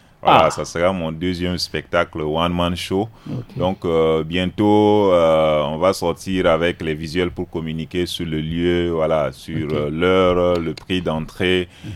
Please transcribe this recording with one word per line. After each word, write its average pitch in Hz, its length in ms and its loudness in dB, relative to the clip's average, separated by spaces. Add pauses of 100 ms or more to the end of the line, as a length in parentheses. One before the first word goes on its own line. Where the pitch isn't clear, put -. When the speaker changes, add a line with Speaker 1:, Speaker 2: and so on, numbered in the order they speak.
(220)
Speaker 1:
Voilà, 80 240 4
Speaker 2:
Ah. 78 60 2
Speaker 1:
ça 76 140 -6
sera 85 280 0
mon 82 180 -4
deuxième 87 460 -2
spectacle, 82 640 -4
one 80 320 0
man 87 220 0
show. 95 340 -2 (180)
Speaker 2:
Ok. - 300 -10
Speaker 1:
Donc, 92 280 -2
euh, 80 380 2
bientôt, 104 880 2
euh, 78 520 4
on 76 140 -4
va 90 160 2
sortir 92 520 -2
avec 85 360 2
les 80 120 -4
visuels 80 380 -4
pour 90 180 -8
communiquer 80 560 -6
sur 85 220 -6
le 78 120 -4
lieu, 85 520 0
voilà, 78 400 0
sur, 78 340 -8
Speaker 2:
Ok. 73 80 -6
Speaker 1:
euh, 73 160 -2
l'heure, 90 680 2
le 80 160 -4
prix 92 260 -4
d'entrée, 87 680 -2 (160)
Speaker 2:
Mhm. - 120 -12